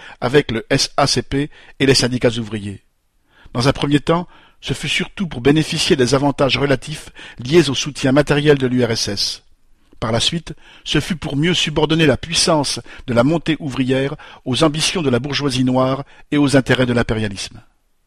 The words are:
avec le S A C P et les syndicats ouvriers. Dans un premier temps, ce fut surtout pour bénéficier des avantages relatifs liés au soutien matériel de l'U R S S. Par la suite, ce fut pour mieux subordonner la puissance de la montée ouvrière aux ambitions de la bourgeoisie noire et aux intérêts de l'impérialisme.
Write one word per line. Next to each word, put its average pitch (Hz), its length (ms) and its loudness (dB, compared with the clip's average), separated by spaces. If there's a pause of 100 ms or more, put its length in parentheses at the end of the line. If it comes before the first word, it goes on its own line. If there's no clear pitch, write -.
(200)
avec 131 320 2
le 110 180 -4
S - 280 0
A 143 100 2
C - 140 -2
P 139 280 -4 (300)
et 139 60 2
les - 100 6
syndicats 123 420 0
ouvriers. 104 460 -8 (680)
Dans 123 140 0
un 139 60 4
premier 143 260 0
temps, 170 300 -2 (320)
ce - 120 -6
fut - 140 -8
surtout - 400 -4
pour 135 140 -10
bénéficier 151 560 2
des 123 180 2
avantages 135 420 2
relatifs 143 520 -2 (300)
liés 143 300 4
au 131 40 0
soutien 135 400 -2
matériel 147 440 4
de 131 100 -2
l'U 123 180 0
R 113 60 0
S 110 180 -4
S. - 340 -6 (560)
Par 113 140 -4
la 117 80 0
suite, 165 320 -4 (320)
ce 151 160 0
fut 165 160 -4
pour 139 180 -6
mieux 165 180 2
subordonner 156 520 0
la 127 100 4
puissance 160 640 -2 (280)
de 123 60 -4
la 117 120 4
montée 160 340 0
ouvrière 135 560 -2 (300)
aux 127 180 0
ambitions 156 380 0
de 139 80 0
la 120 100 2
bourgeoisie 131 460 -2
noire 131 400 0 (260)
et 147 60 2
aux 143 180 4
intérêts 131 300 4
de 120 80 0
l'impérialisme. 110 680 -4 (460)